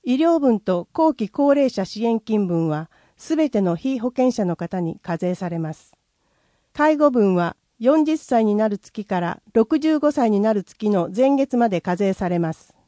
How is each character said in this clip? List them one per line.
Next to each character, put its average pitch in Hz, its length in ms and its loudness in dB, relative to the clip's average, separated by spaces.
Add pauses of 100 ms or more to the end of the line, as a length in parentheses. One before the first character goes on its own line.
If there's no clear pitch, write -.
医 262 140 0
療 330 240 2
分 240 180 2
と 180 340 -2
後 320 220 2
期 208 140 -4
高 285 260 2
齢 269 160 2
者 190 140 -4
支 214 200 -8
援 233 140 0
金 208 300 -2
分 165 200 0
は、 156 220 -6 (260)
す - 200 -4
べ 302 120 2
て 208 120 0
の 175 160 0
被 262 240 -4
保 240 80 -4
険 254 240 0
者 214 120 -2
の 175 120 -2
方 175 240 -8
に 165 220 -6
課 170 160 -6
税 180 180 -2
さ 180 120 -8
れ 165 120 -6
ま 156 120 -6
す。 - 200 -18 (800)
介 302 240 2
護 294 140 4
分 202 260 4
は、 175 200 -2 (220)
四 294 260 2
十 311 120 0
歳 233 280 0
に 208 120 0
な 220 120 0
る 202 100 -4
月 - 260 -14
か 180 160 -4
ら 175 200 -6 (120)
六 233 260 2
十 311 220 0
五 294 100 2
歳 240 200 0
に 202 100 2
な 220 120 0
る 196 120 -2
月 - 260 -6
の 180 240 0
前 254 220 2
月 269 200 -2
ま 233 120 2
で 180 120 -2
課 180 140 -4
税 190 180 0
さ 185 160 -4
れ 175 120 0
ま 160 140 -2
す。 - 220 -20 (120)